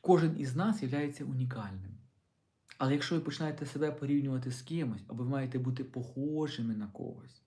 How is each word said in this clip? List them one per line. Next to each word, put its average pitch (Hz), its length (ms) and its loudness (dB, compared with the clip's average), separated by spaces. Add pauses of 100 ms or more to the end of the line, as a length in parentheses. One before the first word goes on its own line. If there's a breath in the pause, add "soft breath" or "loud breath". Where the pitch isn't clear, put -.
Кожен 160 400 6
із 131 160 -2
нас 202 260 2
являється 143 420 -2
унікальним. 113 720 -4 (800)
Але 131 140 4
якщо 143 220 2
ви 160 60 4
починаєте 151 460 -2
себе 147 260 0
порівнювати 135 580 0
з - 120 -6
кимось, 135 460 -2
або 123 160 -4
ви 123 60 0
маєте 131 280 0
бути 127 260 0
похожими 135 920 -2
на 104 120 -4
когось - 600 -12